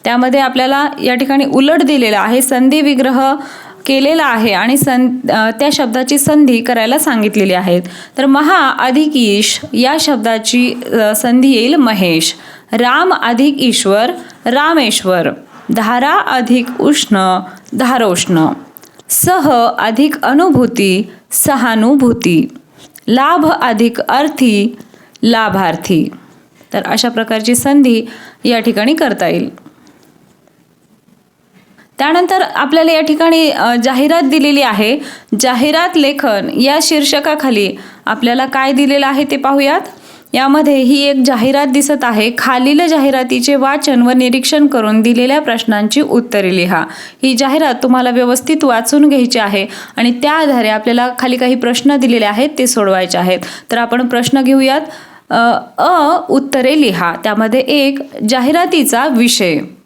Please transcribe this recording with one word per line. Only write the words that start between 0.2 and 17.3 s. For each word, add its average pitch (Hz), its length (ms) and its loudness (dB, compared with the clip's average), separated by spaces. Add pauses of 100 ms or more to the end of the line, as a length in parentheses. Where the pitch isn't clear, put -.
आपल्याला 262 480 0 (140)
या 247 120 0
ठिकाणी 269 300 0
उलट 277 380 2
दिलेला 240 380 2
आहे, 226 220 2
संधी 269 380 2
विग्रह 269 540 0 (520)
केलेला 277 380 2
आहे 226 280 0
आणि 220 240 0
सं-, 254 540 0
अ, 220 200 0
त्या 269 220 -2
शब्दाची 254 460 -2
संधी 277 440 2
करायला 233 360 0
सांगितलेली 208 540 0
आहे. 180 280 0 (380)
तर 262 80 0
महा 294 440 2
अधिक 285 440 0
ईश 214 460 0 (120)
या 262 280 0
शब्दाची, 226 760 -2 (180)
अ, 214 220 2
संधी 247 340 2
येईल 247 260 2
महेश. 190 600 0 (380)
राम 262 420 0
अधिक 262 440 0
ईश्वर 226 520 0 (360)
रामेश्वर. 233 840 0 (460)
धारा 247 380 0
अधिक 247 680 -2
उष्ण 190 600 0 (340)